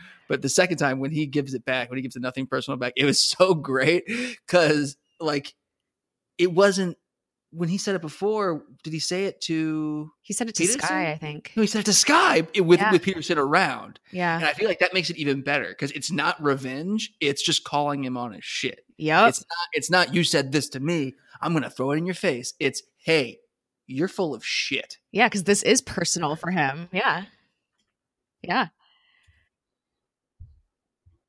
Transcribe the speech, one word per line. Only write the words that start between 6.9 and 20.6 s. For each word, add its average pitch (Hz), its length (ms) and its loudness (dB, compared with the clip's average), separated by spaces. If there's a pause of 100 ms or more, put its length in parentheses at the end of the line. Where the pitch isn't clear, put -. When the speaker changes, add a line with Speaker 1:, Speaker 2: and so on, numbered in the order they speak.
Speaker 1:
when 165 180 -2
he 190 80 0
said 196 180 -2
it 170 60 -4
before, 185 640 -2 (200)
did 156 100 -8
he 156 60 -4
say 185 260 -2
it - 160 -6
to 156 680 -2 (100)
Speaker 2:
He - 120 -10
said 226 160 -4
it 220 60 -12
to 165 80 0
Speaker 1:
Peterson? 214 180 0
Speaker 2:
Skye, 180 300 -2
I 156 60 -6
think. 151 380 -12
Speaker 1:
No, 220 60 2
he 214 60 4
said 214 140 0
it 208 40 -4
to 208 80 2
Skye 302 540 4 (100)
i-, 202 40 4
with, 170 180 8
Speaker 2:
Yeah. 208 120 4
Speaker 1:
with 196 120 6
Peterson 175 360 0
around. 143 600 0 (120)
Speaker 2:
Yeah. 175 260 -2
Speaker 1:
And 165 80 -2
I 147 80 2
feel 139 140 -2
like 170 120 0
that 180 140 2
makes 170 180 0
it 170 60 -8
even 139 260 0
better 135 320 -2
'cause 139 160 -6
it's - 200 -8
not 156 320 -2
revenge. 143 760 -2
It's 143 240 0
just - 200 0
calling 143 400 -2
him 127 140 -4
on 120 160 -8
his - 100 -16
shit. - 420 -8 (120)
Speaker 2:
Yep. 160 320 4
Speaker 1:
It's - 120 -2
not, - 320 -10
it's 151 180 -4
not, 180 240 2
"You 175 80 4
said 143 280 0
this 139 180 -2